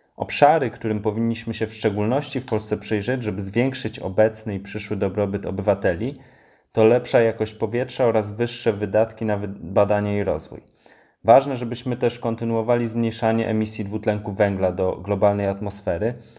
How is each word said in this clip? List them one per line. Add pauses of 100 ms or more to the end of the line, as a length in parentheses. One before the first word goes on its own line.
(180)
Obszary,
którym
powinniśmy
się
w
szczególności
w
Polsce
przyjrzeć,
żeby
zwiększyć
obecny
i
przyszły
dobrobyt
obywateli, (560)
to
lepsza
jakość
powietrza
oraz
wyższe
wydatki
na
wy-,
badania
i
rozwój. (640)
Ważne,
żebyśmy
też
kontynuowali
zmniejszanie
emisji
dwutlenku
węgla
do
globalnej
atmosfery. (260)